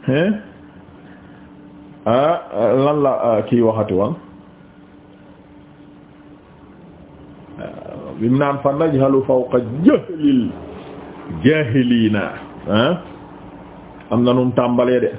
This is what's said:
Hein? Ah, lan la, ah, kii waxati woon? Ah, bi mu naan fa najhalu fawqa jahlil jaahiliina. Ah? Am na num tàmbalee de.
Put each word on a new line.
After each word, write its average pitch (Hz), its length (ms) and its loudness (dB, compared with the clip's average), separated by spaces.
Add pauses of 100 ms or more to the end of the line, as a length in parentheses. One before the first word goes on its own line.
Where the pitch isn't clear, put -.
Hein? 160 240 2 (1700)
Ah, 139 360 2 (320)
lan 143 300 2
la, 135 80 2 (100)
ah, 113 240 2
kii 120 160 2
waxati 110 320 0
woon? 107 220 0 (3500)
Ah, - 580 -14
bi 113 120 0
mu 131 100 4
naan 139 240 0
fa 139 100 4
najhalu 139 540 2
fawqa 127 320 2 (260)
jahlil 147 640 2 (920)
jaahiliina. 120 800 2 (460)
Ah? 117 240 2 (1160)
Am 120 160 2
na 123 80 4
num 127 180 2
tàmbalee 123 480 2
de. - 200 0